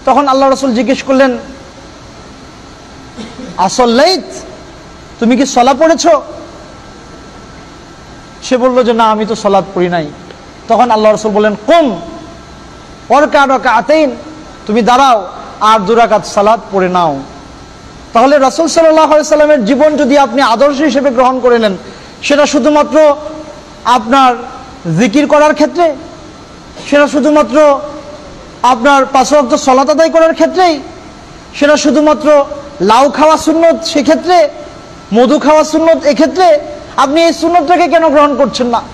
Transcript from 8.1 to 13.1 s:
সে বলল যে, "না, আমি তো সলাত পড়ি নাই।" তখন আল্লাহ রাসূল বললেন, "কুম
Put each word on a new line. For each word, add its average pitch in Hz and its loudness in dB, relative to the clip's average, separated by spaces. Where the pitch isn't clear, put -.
সে 254 -2
বলল 247 0
যে, 233 0
"না, 226 2
আমি 214 -2
তো 220 -6
সলাত 196 -2
পড়ি 180 -2
নাই।" 170 -4
তখন 233 0
আল্লাহ 214 2
রাসূল 208 -2
বললেন, 208 0
"কুম 277 0